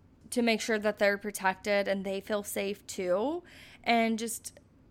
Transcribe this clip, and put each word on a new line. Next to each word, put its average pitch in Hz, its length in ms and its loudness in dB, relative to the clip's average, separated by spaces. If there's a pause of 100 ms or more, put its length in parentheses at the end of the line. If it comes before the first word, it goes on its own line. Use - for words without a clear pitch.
(300)
to 240 120 0
make 226 200 4
sure 220 160 0
that 208 220 0
they're 202 180 4
protected 202 680 0
and 196 180 -2
they 196 140 -4
feel 208 240 -4
safe 202 420 -6
too, 208 560 0 (420)
and 226 360 2
just - 340 -8 (380)